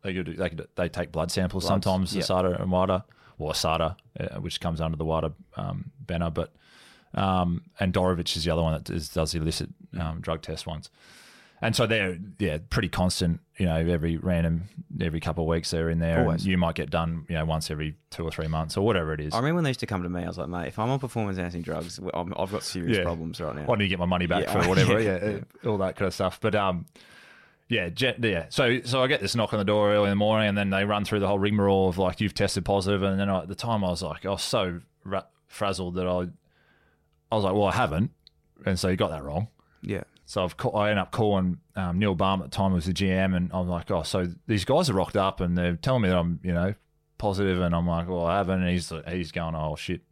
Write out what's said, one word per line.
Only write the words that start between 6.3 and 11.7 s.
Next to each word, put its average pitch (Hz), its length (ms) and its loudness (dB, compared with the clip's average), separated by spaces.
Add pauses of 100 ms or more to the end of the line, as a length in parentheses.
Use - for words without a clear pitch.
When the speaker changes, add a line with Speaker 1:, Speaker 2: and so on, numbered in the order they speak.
Speaker 1:
um, 90 500 2 (160)
and 92 140 2
Dorevich 90 440 2
is 78 80 -2
the 85 60 2
other 82 100 2
one 80 120 2
that 76 160 -6
is, 82 200 -4
does 80 240 -2
the 85 60 -2
illicit, 78 300 -2 (300)
um, 82 220 -4
drug 82 200 -4
test - 240 -8
ones. 80 240 -10 (760)
And 117 120 2